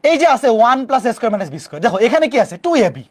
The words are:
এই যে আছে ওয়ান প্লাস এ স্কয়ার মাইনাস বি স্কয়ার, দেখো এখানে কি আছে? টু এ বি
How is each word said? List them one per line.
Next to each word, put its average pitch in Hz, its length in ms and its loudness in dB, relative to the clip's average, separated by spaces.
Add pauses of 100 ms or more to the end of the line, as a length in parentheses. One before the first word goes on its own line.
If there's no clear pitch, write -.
এই 311 180 2
যে 339 140 4
আছে 269 120 -2 (120)
ওয়ান 247 280 4
প্লাস 254 220 0
এ - 60 -2
স্কয়ার 226 180 -2
মাইনাস 190 200 -6
বি 156 120 -12
স্কয়ার, 151 200 -14
দেখো 185 120 0 (100)
এখানে 311 240 2
কি 277 120 -2
আছে? 175 120 -6 (100)
টু 339 60 0 (140)
এ 170 100 0
বি 131 160 -16